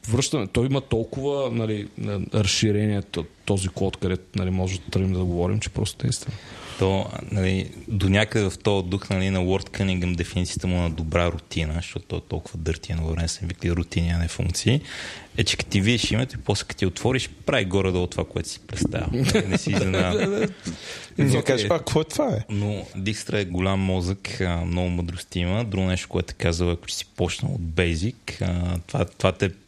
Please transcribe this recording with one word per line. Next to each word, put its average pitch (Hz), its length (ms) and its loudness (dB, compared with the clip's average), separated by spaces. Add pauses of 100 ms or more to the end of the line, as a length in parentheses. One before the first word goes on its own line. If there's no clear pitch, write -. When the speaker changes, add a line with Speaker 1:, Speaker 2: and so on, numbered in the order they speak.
Speaker 1:
връщане. 117 400 0
Той 120 180 2
има 135 160 2
толкова, 135 680 0
нали, 110 360 -2 (460)
разширение, 104 680 4
т-, 85 220 -6 (220)
този 92 220 2
код, 95 300 -2
където, 92 260 -2 (120)
нали, 92 140 0
може 92 300 0
да - 120 -14
тръгнем 95 220 2
да 90 100 0
говорим, 90 360 2
че - 100 -4
просто - 380 -2
е - 20 2
истина. - 260 -4 (440)
Speaker 2:
То, 95 260 2 (260)
нали, 95 380 0 (180)
до 95 220 2
някъде 104 400 4
в - 100 -8
този 98 280 2
дух, 98 220 -4
нали, 95 200 2
на 92 140 2
Уорд 95 260 0
Кънингъм 90 440 0
дефиницията 87 540 -2
му 90 140 2
на 87 80 2
добра 82 420 2
рутина, 80 440 -4
защото - 300 -6
той 85 140 -4
е - 100 -6
толкова - 280 -6
дърти, 82 340 -4
едно 82 160 -2
време 82 200 0
са - 180 -6
викли 87 260 -2
рутини, 85 380 0
а 85 80 2
не 85 100 2
функции, 98 540 2 (560)
е, 113 60 2
че - 140 0
като - 120 -4
ти 101 120 4
видиш 113 300 4
името 120 240 0
и 110 40 -6
после - 280 -2
като - 120 -10
ти 98 60 2
отвориш, 120 440 0 (160)
прави 120 200 2
горе-долу 90 420 2
това, 85 180 -4
което - 240 -6
си - 100 -12
представя. - 520 -2
Не, 135 300 2
не 185 160 0
си - 140 -2
изненадан. 185 720 2
Speaker 1:
<laughs> - 0 - (720)
Speaker 3:
И - 60 4
ние 139 60 4
Speaker 1:
Окей. 127 140 4
Speaker 3:
кажеш, 117 220 2
„А, 165 120 2
какво - 240 2
е - 20 0
това, 277 240 0
е?“ 110 120 0 (100)
Speaker 2:
Но 101 160 0 (320)
Dijkstra 101 360 -4
е 104 120 2
голям 92 340 2
мозък, 92 640 0
а, 87 160 2
много 87 320 0
мъдрости 87 500 -4
има. 95 260 0
Друго 95 200 0
нещо, 92 240 0
което 85 220 -2
е - 40 -10
казал, 85 360 2
ако - 200 -4
си - 160 -6
почнал - 440 -2
от 90 100 -4
Basic, 85 540 0 (260)
а, 87 360 0 (100)
това, - 180 0
това - 260 0
те 98 140 0
е 92 40 2 (180)